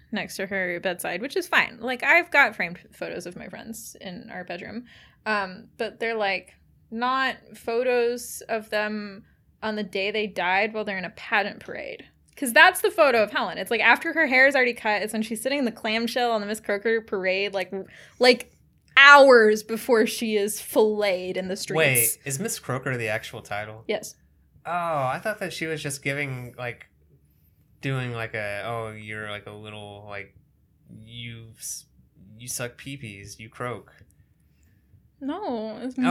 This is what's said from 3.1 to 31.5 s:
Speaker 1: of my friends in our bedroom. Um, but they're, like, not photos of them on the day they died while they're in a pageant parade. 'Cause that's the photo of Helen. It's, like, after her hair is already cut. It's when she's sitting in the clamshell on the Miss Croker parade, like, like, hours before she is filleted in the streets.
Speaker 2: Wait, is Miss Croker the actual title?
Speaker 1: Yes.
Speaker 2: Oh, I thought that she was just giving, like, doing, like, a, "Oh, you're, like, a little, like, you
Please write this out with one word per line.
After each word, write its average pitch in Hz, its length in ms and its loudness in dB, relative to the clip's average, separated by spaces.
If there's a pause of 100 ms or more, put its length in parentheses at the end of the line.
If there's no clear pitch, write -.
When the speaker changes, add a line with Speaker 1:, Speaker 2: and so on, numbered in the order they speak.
Speaker 1:
of 180 100 -12
my - 120 -14
friends - 520 -16
in 180 320 -14
our 180 120 -12
bedroom. 202 400 -12 (400)
Um, 196 440 -4 (100)
but 220 220 -6
they're, 233 160 -2
like, 196 380 -2 (360)
not 254 460 -2 (180)
photos 240 920 -2
of 214 220 -6
them 208 540 -6 (380)
on 214 140 -4
the 214 60 -4
day 196 280 -2
they 214 160 -2
died 190 480 0
while 214 100 -4
they're 196 140 -6
in 180 60 -6
a 170 60 -10
pageant - 500 -2
parade. - 440 -12 (320)
'Cause 247 160 -4
that's 339 300 10
the 403 80 2
photo 262 320 6
of 208 100 0
Helen. 208 260 -2
It's, 190 120 -6
like, 220 100 0
after 277 320 4
her 311 140 2
hair 254 200 6
is 285 80 4
already 240 200 2
cut. 208 280 0
It's 214 120 -4
when 220 80 -2
she's 220 180 -6
sitting 277 180 -2
in 277 60 0
the 226 80 -2
clamshell 233 580 -2
on 220 120 0
the 202 40 -8
Miss 214 140 -6
Croker 220 400 0
parade, 190 540 -2
like, 185 180 -4 (460)
like, 247 340 6 (440)
hours 262 680 10
before 226 440 2
she 220 300 -2
is 208 240 -2
filleted 202 800 0
in 185 100 -6
the 190 80 -6
streets. - 220 -6
Speaker 2:
Wait, 127 460 2
is 135 140 -6
Miss 214 200 -6
Croker 127 380 -4
the 117 120 -4
actual 110 340 -6
title? 107 460 -10
Speaker 1:
Yes. - 260 -8 (520)
Speaker 2:
Oh, 160 40 -6
I 160 520 -2
thought 208 180 -4
that 175 140 -6
she 160 120 -6
was 156 160 -6
just 143 200 -8
giving, 135 560 -6
like, 120 280 -12 (920)
doing, 127 320 -4
like, 113 220 -8
a, 104 320 -6
"Oh, 113 260 -6
you're, 107 380 -12
like, 104 160 -10
a 104 60 -14
little, 104 560 -16
like, 101 260 -14 (720)
you 117 440 -16 (100)